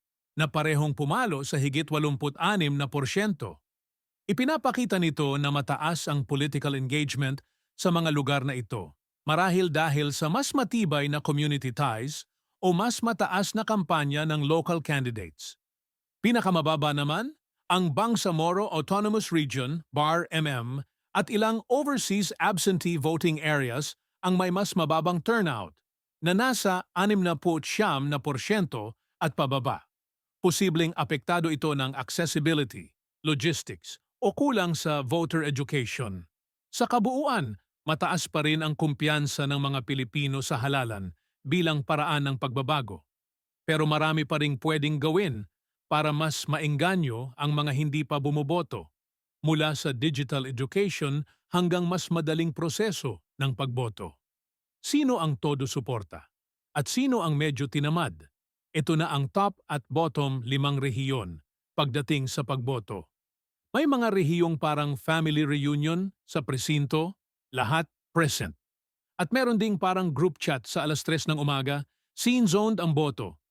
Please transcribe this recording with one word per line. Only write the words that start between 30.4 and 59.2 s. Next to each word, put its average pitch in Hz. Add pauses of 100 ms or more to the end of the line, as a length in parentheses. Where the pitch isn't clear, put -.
Posibleng 170
apektado 165
ito 156
ng 135
accessibility, 147 (320)
logistics, 147 (180)
o 202
kulang 208
sa 147
voter 165
education. 127 (480)
Sa 233
kabuuan, 247 (240)
mataas 156
pa 156
rin 156
ang 156
kumpiyansa 147
ng 143
mga 139
Pilipino 135
sa 143
halalan 117 (340)
bilang 156
paraan 147
ng 135
pagbabago. 131 (640)
Pero 156
marami 156
pa 151
ring 147
pwedeng 151
gawin 156 (400)
para 151
mas 151
maengganyo 147
ang 147
mga 147
hindi 151
pa 147
bumoboto, 147 (560)
mula 151
sa 143
digital 135
education 143 (320)
hanggang 180
mas 175
madaling 165
proseso 160 (160)
ng 135
pagboto. 120 (640)
Sino 254
ang 151
todo 139
suporta? 107 (480)
At 147
sino 254
ang 151
medyo 143
tinamad? 147 (480)
Ito 160
na 156
ang 139